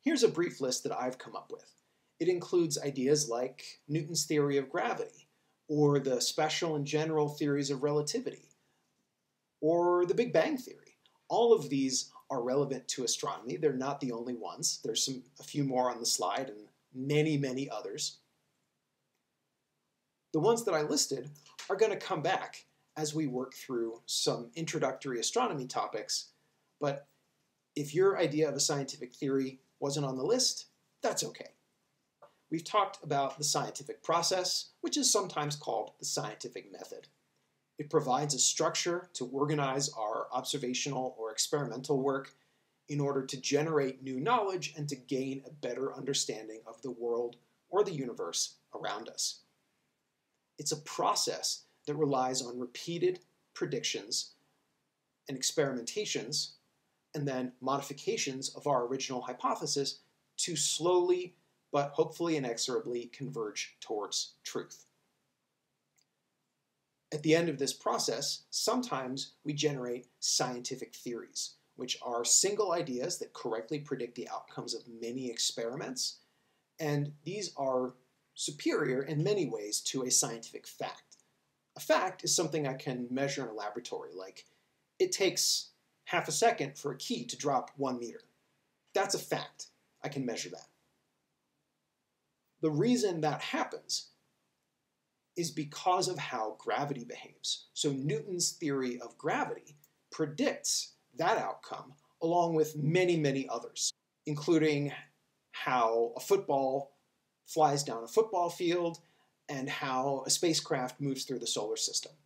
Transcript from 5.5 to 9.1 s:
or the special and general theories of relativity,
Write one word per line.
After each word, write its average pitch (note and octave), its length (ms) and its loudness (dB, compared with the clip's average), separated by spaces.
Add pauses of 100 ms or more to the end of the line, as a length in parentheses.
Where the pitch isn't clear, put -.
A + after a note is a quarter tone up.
or D3 320 6
the B2+ 220 2
special D#3 540 2
and C#3+ 100 0
general D3+ 440 2
theories C#3+ 400 0
of C3+ 140 -2
relativity, D3 680 0 (1120)